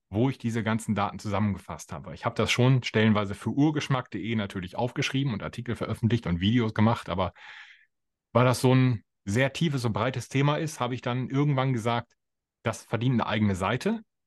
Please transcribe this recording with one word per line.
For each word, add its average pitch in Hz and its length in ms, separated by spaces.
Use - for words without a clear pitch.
wo 117 180
ich 127 80
diese 113 260
ganzen 110 320
Daten 101 220
zusammengefasst 98 760
habe. 73 220
Ich - 120
habe 110 100
das 107 160
schon 127 320
stellenweise 104 500
für - 160
urgeschmack 139 600
punkt - 20
de 107 220
natürlich 98 400
aufgeschrieben 135 580
und - 80
Artikel 113 340
veröffentlicht 117 520
und 85 140
Videos 110 320
gemacht, 110 360
aber 87 240
weil 120 140
das 123 160
so 127 140
ein 127 280
sehr 127 280
tiefes 139 320
und 113 100
breites 120 360
Thema 143 280
ist, 156 220
habe 123 140
ich 120 80
dann 123 280
irgendwann 135 440
gesagt, 117 400
das - 200
verdient 120 300
eine 113 120
eigene 104 300
Seite, 120 460